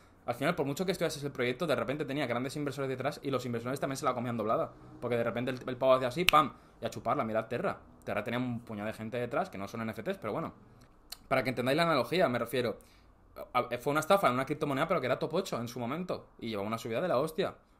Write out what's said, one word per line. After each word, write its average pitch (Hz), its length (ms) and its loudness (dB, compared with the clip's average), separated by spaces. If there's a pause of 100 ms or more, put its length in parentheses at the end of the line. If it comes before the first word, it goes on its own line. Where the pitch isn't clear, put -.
(260)
Al 123 100 -2
final, 165 200 0
por 147 100 0
mucho 143 200 -2
que 190 60 2
estudiases 156 320 -2
el 139 80 -4
proyecto, 127 340 -2
de 139 120 2
repente 127 260 -2
tenía 135 240 -2
grandes 123 300 -2
inversores 139 320 -4
detrás 131 340 -4
y 139 80 -4
los 123 140 -2
inversores 123 340 -4
también 139 160 -2
se 127 80 -6
la 127 100 2
comían 120 220 -2
doblada. 117 380 0 (260)
Porque 120 160 -2
de 117 80 2
repente 120 280 -2
el, 127 140 -8
el 131 120 -4
pavo 131 160 8
hacía 127 160 4
así, 156 160 -2
¡pam! 151 260 6 (300)
Y 117 40 -2
a 110 40 -4
chuparla, 120 340 -2
mirad 110 220 0
Terra. 135 340 -4 (240)
Terra 104 220 -4
tenía 120 120 -2
un 123 220 -2
puñado 107 280 -8
de 110 60 -4
gente 110 220 -8
detrás, 123 340 -2
que - 80 -12
no 98 120 -8
son 117 100 -8
N 110 140 -4
F 110 100 -10
Ts, 190 140 -4
pero 107 160 -4
bueno. 127 200 -6 (760)
Para 131 140 2
que 131 80 0
entendáis 127 260 2
la 170 60 4
analogía, 160 440 4
me 123 120 0
refiero. 117 380 0 (760)
A, 123 240 0
fue 143 140 -2
una 151 100 2
estafa 196 260 4
en 123 60 4
una 131 120 0
criptomoneda, 147 440 4
pero 170 100 4
que 131 60 0
era 127 120 2
top 147 180 -2
ocho 143 260 0
en 117 80 -4
su 127 100 -8
momento. 139 480 -4 (120)
Y 117 100 -6
llevaba 101 180 -2
una 113 100 -2
subida 113 220 -2
de 180 80 0
la 127 100 2
hostia. 156 380 0 (240)